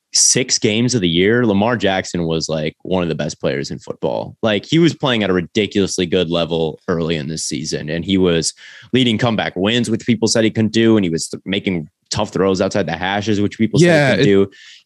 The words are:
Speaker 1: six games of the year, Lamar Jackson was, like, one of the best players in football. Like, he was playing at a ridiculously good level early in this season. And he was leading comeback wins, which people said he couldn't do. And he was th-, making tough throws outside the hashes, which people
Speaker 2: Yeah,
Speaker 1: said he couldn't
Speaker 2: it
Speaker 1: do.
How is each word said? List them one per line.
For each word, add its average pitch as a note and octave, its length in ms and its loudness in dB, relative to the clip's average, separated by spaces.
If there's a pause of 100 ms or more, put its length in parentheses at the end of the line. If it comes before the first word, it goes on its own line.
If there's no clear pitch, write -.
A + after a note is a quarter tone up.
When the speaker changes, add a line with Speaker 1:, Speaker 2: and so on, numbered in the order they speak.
(120)
Speaker 1:
six - 460 2
games A#2 360 0
of A#2+ 60 0
the F2+ 80 2
year, G#2 380 2
Lamar G#2 320 2
Jackson F#2 480 -2
was, E2 240 -2
like, D#2 320 -4
one F2+ 200 -2
of E2+ 60 -2
the D#2 60 -2
best D2 260 -6
players C#2 300 -4
in - 80 -10
football. - 640 -6
Like, G#2 240 -2
he D#3 120 0
was D#3+ 160 4
playing A#2+ 280 -2
at F#2+ 80 0
a - 20 2
ridiculously F#2 720 0
good F2 240 0
level E2 500 -2 (100)
early E2+ 280 -2
in C#2+ 120 -6
this D#2 140 -6
season. D2 460 -6
And E2+ 160 -4
he G2 140 0
was E2+ 340 2 (400)
leading A#2+ 240 2
comeback G#2 400 -2
wins, A2 320 0
which A2 160 -4
people A2+ 240 0
said A2+ 160 2
he A2 60 2
couldn't A2 240 0
do. A2+ 240 4
And G2 60 2
he E2+ 60 -2
was D#2+ 180 -4
th-, - 180 -12
making F#2 420 -4 (220)
tough G#2 240 -4
throws F#2+ 260 0
outside G2 240 0
the E2 80 -4
hashes, G2 480 -2
which G2+ 160 -2
people A2+ 240 2
Speaker 2:
Yeah, D#3 300 4
Speaker 1:
said G2+ 80 2
he - 60 2
couldn't G2 180 6
Speaker 2:
it G2+ 80 0
Speaker 1:
do. - 60 -20 (300)